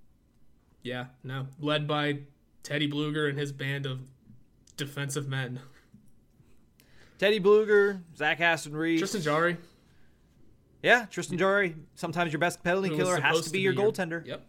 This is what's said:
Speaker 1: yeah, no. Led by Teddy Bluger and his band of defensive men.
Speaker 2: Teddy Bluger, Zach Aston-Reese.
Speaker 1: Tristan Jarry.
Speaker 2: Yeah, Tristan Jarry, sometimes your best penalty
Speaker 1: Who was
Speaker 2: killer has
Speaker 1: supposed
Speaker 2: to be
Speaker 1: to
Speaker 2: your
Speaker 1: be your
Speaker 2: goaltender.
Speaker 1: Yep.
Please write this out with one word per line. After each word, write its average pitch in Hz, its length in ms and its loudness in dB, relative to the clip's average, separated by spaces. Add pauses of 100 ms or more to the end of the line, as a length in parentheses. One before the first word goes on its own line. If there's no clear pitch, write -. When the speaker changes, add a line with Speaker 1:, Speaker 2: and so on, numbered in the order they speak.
(840)
Speaker 1:
yeah, 123 240 -8 (160)
no. 135 240 -8 (140)
Led 151 260 -2
by 147 340 -2 (420)
Teddy 147 280 -4
Bluger 151 380 -2
and 139 100 -4
his 143 140 -4
band 139 320 -6
of 131 160 -6 (800)
defensive 139 500 -6
men. 131 320 -6 (1600)
Speaker 2:
Teddy 214 220 4
Bluger, 202 600 6 (140)
Zach 151 240 0
Aston-Reese. 160 600 0
Speaker 1:
Tristan 196 220 -2
Jarry. 165 340 0 (1300)
Speaker 2:
Yeah, 220 280 4
Tristan - 280 -6
Jarry, 190 360 2 (220)
sometimes 170 360 -2
your 156 60 -4
best 170 240 -2
penalty 190 260 0
Speaker 1:
Who 156 80 -2
was 156 60 0
Speaker 2:
killer 180 180 2
has 147 160 2
Speaker 1:
supposed 165 120 0
Speaker 2:
to 156 40 -6
be 190 60 -2
Speaker 1:
to 190 60 0
Speaker 2:
your 185 80 4
Speaker 1:
be 196 100 0
your 214 80 4
Speaker 2:
goaltender. 165 340 -6
Speaker 1:
Yep. 127 240 -12